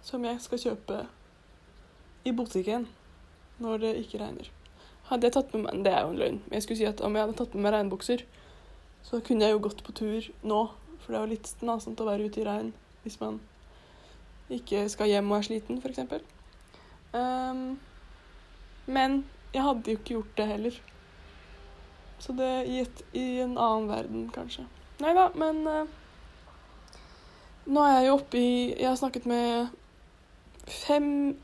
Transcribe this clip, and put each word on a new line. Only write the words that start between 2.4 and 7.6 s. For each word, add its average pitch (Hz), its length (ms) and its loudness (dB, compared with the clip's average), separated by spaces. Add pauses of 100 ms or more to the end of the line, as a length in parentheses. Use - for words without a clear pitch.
når 220 220 -4
det 220 240 -2
ikke 208 160 -10
regner. - 300 -12 (580)
Hadde 240 160 2
jeg 240 80 6
tatt 269 200 2
med 220 100 -2
meg, - 200 -4
det 190 100 6
er - 120 4
jo 165 80 -4
en - 80 -2
løgn, - 240 0
men - 80 -10
jeg 214 80 -2
skulle 220 160 -6
si 220 80 2
at 208 160 -4
om 208 140 0
jeg 214 100 2
hadde 226 160 -4
tatt 240 140 -4
med 202 80 -2